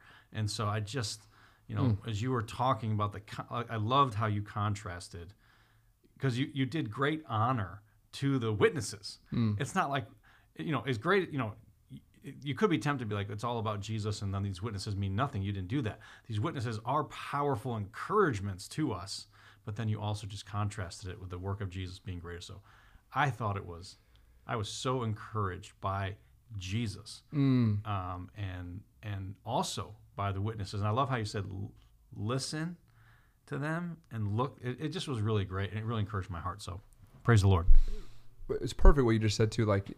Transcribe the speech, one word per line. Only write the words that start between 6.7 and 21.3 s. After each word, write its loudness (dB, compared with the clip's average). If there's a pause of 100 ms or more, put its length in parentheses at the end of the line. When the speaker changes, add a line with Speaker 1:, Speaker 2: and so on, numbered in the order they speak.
Speaker 1:
great -2
honor -2 (300)
to 0
the -2
witnesses. 0 (140)
Speaker 2:
Mm. 2
Speaker 1:
It's -6
not 2
like, -2 (520)
you -4
know, -2
it's -2
great, 0
you -6
know, -4 (360)
y-, -18 (240)
y-, -16
you -4
could 2
be 2
tempted -2
to -6
be -4
like, -4
"It's -8
all -2
about -4
Jesus, -4
and -4
then -2
these -4
witnesses -6
mean -2
nothing." -2
You -2
didn't -6
do -2
that. -6 (260)
These -4
witnesses -4
are 0
powerful -4
encouragements 0
to -2
us, -10 (360)
but -10
then -4
you 0
also -4
just -12
contrasted -6
it -12
with -12